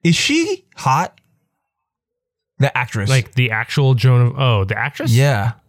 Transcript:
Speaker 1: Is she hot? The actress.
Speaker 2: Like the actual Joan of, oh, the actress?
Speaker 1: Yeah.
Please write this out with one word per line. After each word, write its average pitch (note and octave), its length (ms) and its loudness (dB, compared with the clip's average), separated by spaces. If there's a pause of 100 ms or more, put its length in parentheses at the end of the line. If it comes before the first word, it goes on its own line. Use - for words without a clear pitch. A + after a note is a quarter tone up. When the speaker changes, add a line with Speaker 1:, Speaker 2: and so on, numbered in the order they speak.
Speaker 1:
Is E3+ 140 4
she E4 480 -2 (100)
hot? - 460 -2 (1400)
The C#3 180 -2
actress. A2+ 320 -4
Speaker 2:
Like B2+ 260 -2
the B2 160 0
actual C3 420 0
Joan B2 340 4
of, A#2 120 -2
oh, A#2 260 0
the G#2 120 -6
actress? C3+ 340 -4
Speaker 1:
Yeah. A#2 420 0 (160)